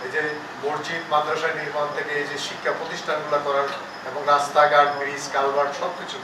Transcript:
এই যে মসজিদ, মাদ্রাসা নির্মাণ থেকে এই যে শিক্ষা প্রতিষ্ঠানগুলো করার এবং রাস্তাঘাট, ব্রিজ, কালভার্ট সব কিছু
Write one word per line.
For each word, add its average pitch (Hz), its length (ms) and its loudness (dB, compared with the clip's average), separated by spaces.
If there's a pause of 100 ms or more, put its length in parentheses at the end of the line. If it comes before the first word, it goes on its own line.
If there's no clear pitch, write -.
এই - 80 -6
যে 156 100 0 (420)
মসজিদ, 151 460 -2
মাদ্রাসা 156 380 2
নির্মাণ 147 480 -2
থেকে 151 180 -4
এই - 140 -2
যে 143 100 -6
শিক্ষা - 340 -4
প্রতিষ্ঠানগুলো 151 760 -2
করার 139 240 2 (400)
এবং 143 160 -6
রাস্তাঘাট, 147 640 6 (100)
ব্রিজ, 139 260 -4 (100)
কালভার্ট 139 460 2
সব 131 200 -2
কিছু - 240 -8